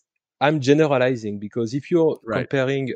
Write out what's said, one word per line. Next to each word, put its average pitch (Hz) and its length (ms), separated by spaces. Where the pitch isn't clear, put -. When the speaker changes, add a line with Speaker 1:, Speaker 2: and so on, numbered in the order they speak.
Speaker 1:
I'm 151 180
generalizing, 127 800
because 110 340
if 143 160
you're 160 340
Speaker 2:
Right. 104 240
Speaker 1:
comparing 135 480